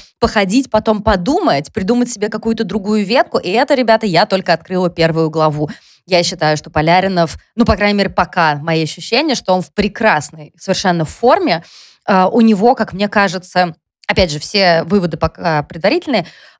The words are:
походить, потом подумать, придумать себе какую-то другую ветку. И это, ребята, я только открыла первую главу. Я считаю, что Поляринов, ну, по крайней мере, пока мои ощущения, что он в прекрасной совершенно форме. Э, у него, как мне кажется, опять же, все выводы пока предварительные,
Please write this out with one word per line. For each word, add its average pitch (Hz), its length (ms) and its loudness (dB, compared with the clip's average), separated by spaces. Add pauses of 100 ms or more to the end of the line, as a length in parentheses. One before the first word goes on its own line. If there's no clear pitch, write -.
(200)
походить, 220 500 0
потом 214 320 0
подумать, 208 720 0
придумать 240 380 0
себе 202 180 -4
какую-то 220 360 -4
другую 202 420 -2
ветку. 254 320 0
И - 100 -6
это, 269 260 0
ребята, 226 300 2
я 190 220 2
только 190 260 -2
открыла 180 380 -2
первую 160 400 0
главу. 156 400 -2 (340)
Я 175 180 2
считаю, 156 360 -2
что - 100 -16
Поляринов, 175 680 0 (180)
ну, 226 80 2
по 220 120 4
крайней 208 220 0
мере, 196 120 0
пока 170 460 0
мои 160 260 -2
ощущения, 233 520 -2
что 185 200 -2
он 185 80 0
в - 100 -18
прекрасной 196 840 -2
совершенно 175 480 -2
форме. 247 580 0 (420)
Э, 185 240 4
у 233 120 2
него, 220 320 4
как - 180 -4
мне 202 160 -2
кажется, 180 640 -2 (360)
опять 185 200 2
же, 147 80 -6
все 170 460 2
выводы 170 340 0
пока 160 460 -2
предварительные, 220 600 -2 (360)